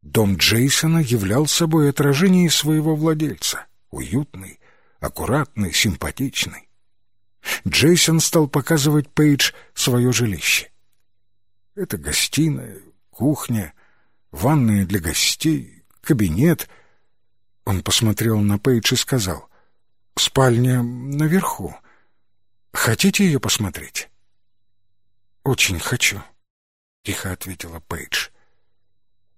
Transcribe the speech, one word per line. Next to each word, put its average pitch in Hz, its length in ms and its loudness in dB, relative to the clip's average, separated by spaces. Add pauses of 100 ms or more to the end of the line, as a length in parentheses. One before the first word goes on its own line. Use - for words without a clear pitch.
Дом 98 340 0
Джейсона 139 600 2
являл 120 480 0
собой 156 440 2
отражение 160 600 4
своего 156 460 0
владельца, 156 680 -2 (240)
уютный, 95 680 -8 (400)
аккуратный, 98 760 -4
симпатичный. - 960 -4 (960)
Джейсон 165 540 4
стал 151 280 2
показывать 147 600 0
Пейдж 147 420 2 (220)
свое 123 380 2
жилище. 107 580 -2 (1040)
Это 190 220 -8
гостиная, 123 840 -2 (300)
кухня, 117 640 -2 (580)
ванная 107 540 2
для 92 160 -2
гостей, 127 840 -4 (180)
кабинет. 113 680 2 (960)
Он 95 180 -2
посмотрел 110 580 0
на 101 180 2
Пейдж 123 340 2
и 123 40 0
сказал: 95 520 -4 (680)
"Спальня 127 680 2
наверху. 139 920 -2 (1000)
Хотите 190 520 2
ее 151 160 2
посмотреть?" - 680 -6 (1300)
"Очень 117 340 0
хочу", - 440 -2 (800)
тихо 95 300 -6
ответила 87 480 -12
Пейдж. - 480 -8 (1080)